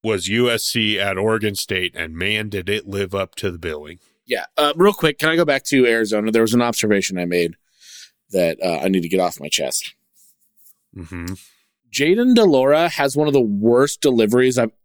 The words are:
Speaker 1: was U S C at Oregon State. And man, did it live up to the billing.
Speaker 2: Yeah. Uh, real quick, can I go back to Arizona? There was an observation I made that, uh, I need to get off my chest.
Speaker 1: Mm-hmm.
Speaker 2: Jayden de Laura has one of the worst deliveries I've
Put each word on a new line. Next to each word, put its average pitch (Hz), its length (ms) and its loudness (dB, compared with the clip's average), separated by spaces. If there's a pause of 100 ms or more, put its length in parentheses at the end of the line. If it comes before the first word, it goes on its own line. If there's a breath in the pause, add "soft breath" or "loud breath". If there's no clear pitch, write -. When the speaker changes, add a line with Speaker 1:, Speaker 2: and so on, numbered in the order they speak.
Speaker 1:
was 98 280 -2
U 120 200 2
S 117 140 -2
C 107 340 -2
at 95 200 -2
Oregon 107 380 -2
State. 92 380 -4
And 80 220 -8
man, 104 320 -2
did 98 220 -6
it 104 180 -4
live 98 260 -6
up 95 220 -6
to 98 160 -6
the 85 80 -12
billing. 78 400 -10 (260)
Speaker 2:
Yeah. - 200 -6 (120)
Uh, 147 200 2
real 196 160 4
quick, 156 260 -2
can 156 100 0
I 160 60 0
go 170 80 2
back 139 220 0
to 131 200 4
Arizona? 110 460 2
There 113 100 4
was 113 120 2
an 120 80 4
observation 104 560 0
I 87 80 -4
made 87 300 0 (720 loud breath)
that, 87 340 0
uh, 85 180 -2
I 87 60 -2
need 95 160 2
to 85 60 -6
get 92 100 0
off 87 220 -2
my 73 80 -10
chest. - 440 -4 (1000)
Speaker 1:
Mm-hmm. 87 380 -12 (580 soft breath)
Speaker 2:
Jayden 220 440 2
de 226 100 6
Laura 147 420 4
has 139 300 -2
one 151 100 0
of 143 60 -2
the 135 80 4
worst 117 580 2
deliveries 123 580 2
I've 117 140 0 (140)